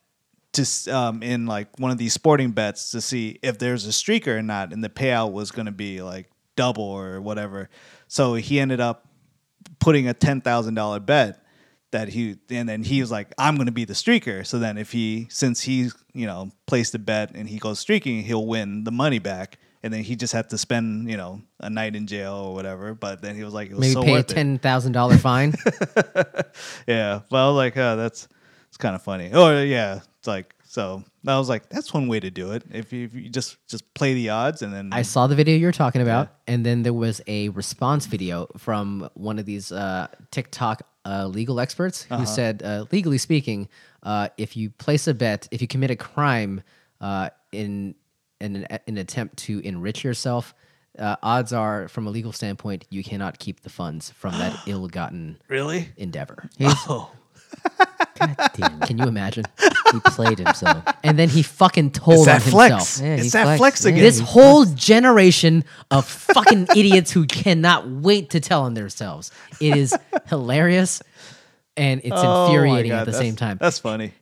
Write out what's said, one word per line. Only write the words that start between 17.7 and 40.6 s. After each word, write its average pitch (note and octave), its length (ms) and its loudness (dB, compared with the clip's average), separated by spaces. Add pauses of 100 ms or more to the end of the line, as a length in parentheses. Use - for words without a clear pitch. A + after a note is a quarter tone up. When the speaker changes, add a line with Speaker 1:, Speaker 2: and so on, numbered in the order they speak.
Speaker 1:
streaking, C3+ 440 -4
he'll A2 240 -4
win G#2+ 380 -6
the A2+ 80 -8
money C3 260 -2
back. F#2+ 400 -10 (220)
And A2 140 -10
then A2 80 -8
he A#2 140 -8
just A#2 160 -8
had A2+ 180 -6
to A2+ 80 -8
spend, A2+ 500 -6
you A2 80 -8
know, F#2+ 240 -12 (200)
a G#2+ 100 -12
night A2 240 -6
in G#2 140 -10
jail G2 260 -8
or G2 200 -10
whatever. F#2+ 400 -12
But G2+ 280 -12
then G#2 140 -12
he G#2+ 80 -12
was G#2 100 -14
like, G#2 160 -12
"It - 40 -16
was - 60 -6
Speaker 2:
Maybe C3 120 2
Speaker 1:
so B2+ 100 0
Speaker 2:
pay - 80 4
a C3+ 40 6
Speaker 1:
worth - 160 0
it." - 40 -6
Speaker 2:
ten C#3 240 -2
thousand B2+ 340 -2
dollar B2 240 6
fine. C3+ 420 2
Speaker 1:
<laughs> - 60 -18 (1200)
Yeah. G#2+ 340 -2 (100)
Well, C3 160 2
I - 40 4
was C#3+ 60 0
like, B2+ 200 0
"Oh, A#2+ 200 0
that's, A2+ 320 -6 (400)
it's - 80 -20
kinda F#2+ 220 -6
funny." F#2 340 -10
Or, D3+ 300 6
yeah, A2 380 -2 (180)
it's - 80 -14
like, G2 280 -8 (100)
so G2 380 -8 (240)
I C3+ 120 0
was C3 100 -2
like, A2+ 200 -4
"That's C#4+ 240 -10
one C3+ 160 -2
way A2 120 -2
to F#2+ 100 -8
do F#2 220 -10
it. A#2 100 -10 (100)
If A2 200 -12
you, B2 120 -10
if A#2 100 -16
you A#2 140 -16
just, B2 280 -8 (120)
just - 260 -16
play C3+ 200 0
the A#2 160 -4
odds B2+ 320 -4
and G#2 100 -10
then" G2 200 -12
Speaker 2:
I B2 100 -4
saw B2 240 2
the C#3+ 100 0
video D3+ 200 4
you're E3+ 160 2
talking B2+ 300 0
about, A#2+ 260 0 (180)
Speaker 1:
Yeah. A#2+ 80 -2
Speaker 2:
and A#2 120 -2
then A#2+ 160 0
there A#2+ 100 0
was A2+ 340 -4
a G#2 240 -4
response B2+ 560 -4
video F2 500 -6
from G2+ 580 -6
one G#2+ 240 -10
of G2+ 80 -10
these, G#2 260 -12
uh, F#2 360 -8 (220)
TikTok, A#2 520 -8 (220)